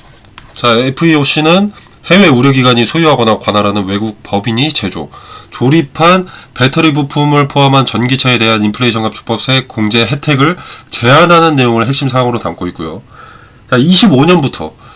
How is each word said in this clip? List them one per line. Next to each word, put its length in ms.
자, 240
에프이오씨는 960
해외 220
우려기관이 580
소유하거나 540
관할하는 460
외국 380
법인이 480
제조, 400
조립한 760
배터리 400
부품을 560
포함한 360
전기차에 520
대한 260
인플레이션 400
감축법 380
세액 260
공제 380
혜택을 520
제한하는 680
내용을 300
핵심 200
사항으로 320
담고 280
있고요. 360
자, 60
이십오 500
년부터 480